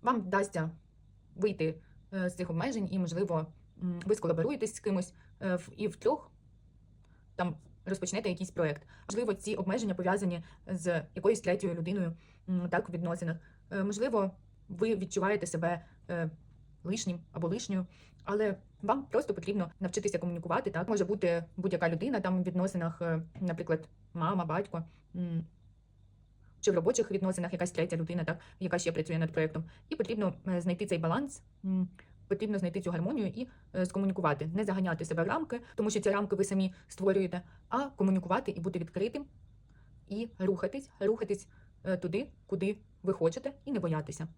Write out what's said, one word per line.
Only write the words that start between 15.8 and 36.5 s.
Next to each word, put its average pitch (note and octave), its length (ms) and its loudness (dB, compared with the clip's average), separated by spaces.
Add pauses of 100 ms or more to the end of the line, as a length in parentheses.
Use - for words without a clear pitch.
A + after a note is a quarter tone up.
е, E3+ 200 0 (540)
лишнім F3+ 360 -4 (120)
або E3+ 160 -2
лишньою, F#3+ 380 -2 (380)
але G#3 320 2 (260)
вам B3 240 0
просто - 280 0
потрібно F#3 460 -2
навчитися F#3+ 380 -2
комунікувати, E3+ 540 0
так? F3 180 -2
Може G3+ 160 4
бути F3 380 2 (140)
будь-яка F3+ 320 2
людина G3+ 300 0
там F#3 200 2
в F3+ 40 2
відносинах, F3+ 580 0
е, E3 200 2 (180)
наприклад, E3 480 0 (260)
мама, F3 320 0
батько, E3+ 380 -2 (320)
м, E3+ 300 -2 (1160)
чи G3+ 100 4
в F3+ 40 4
робочих G#3 360 2
відносинах F#3 420 0
якась F3 180 0
третя E3 260 0
людина, E3 260 -2
так, E3 160 -2 (200)
яка F3 180 0
ще E3 140 2
працює D#3+ 260 0
над D#3+ 140 0
проєктом. D#3 320 0 (260)
І D#4+ 60 -2
потрібно, G#3 380 2 (140)
е, F3+ 140 2
знайти F3+ 240 2
цей F3+ 120 2
баланс, F#3 440 2 (240)
м, F#3 240 2 (380)
потрібно G3+ 320 0
знайти F3+ 220 0
цю F3 100 -2
гармонію G3 360 0
і, B3 200 -6 (280)
е, F#3 100 2
скомунікувати, F3+ 600 0
не F#3 180 0
заганяти F#3 400 0
себе D#3+ 180 0
в F3+ 40 2
рамки, D#4 340 0 (140)
тому G#3+ 140 0
що G#3+ 100 0
ці G3+ 100 2
рамки G3+ 260 2
ви F#3+ 80 2
самі F#3+ 300 2 (140)